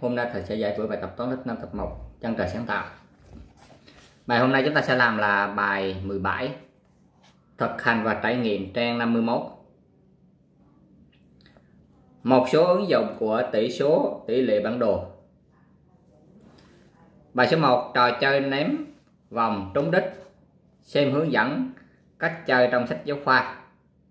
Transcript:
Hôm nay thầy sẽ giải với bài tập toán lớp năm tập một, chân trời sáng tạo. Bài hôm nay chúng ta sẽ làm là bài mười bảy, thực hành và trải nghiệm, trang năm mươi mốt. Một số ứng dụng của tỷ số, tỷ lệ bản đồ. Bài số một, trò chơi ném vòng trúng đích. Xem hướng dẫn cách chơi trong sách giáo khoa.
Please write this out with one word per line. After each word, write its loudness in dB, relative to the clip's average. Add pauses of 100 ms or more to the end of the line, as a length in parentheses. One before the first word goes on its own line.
Hôm -2
nay -2
thầy -6
sẽ -6
giải -2
với -4
bài -6
tập -10
toán -6
lớp -4
năm -6
tập -14
một, -8 (240)
chân -4
trời -2
sáng -8
tạo. -4 (1400)
Bài 2
hôm 4
nay 4
chúng 0
ta 2
sẽ 0
làm 2
là 2
bài -2
mười -6
bảy, -4 (1040)
thực -4
hành 2
và 0
trải 0
nghiệm, -2
trang -2
năm 0
mươi 2
mốt. -2 (2750)
Một 6
số 6
ứng 2
dụng 0
của 0 (100)
tỷ 0
số, 0
tỷ 0
lệ 2
bản -4
đồ. 0 (2250)
Bài 4
số 4
một, 4
trò 6 (100)
chơi 2
ném 0 (540)
vòng -2
trúng 0
đích. 2 (800)
Xem 2
hướng 0
dẫn 0 (460)
cách -6
chơi 4
trong 2
sách -6
giáo -4
khoa. 2 (540)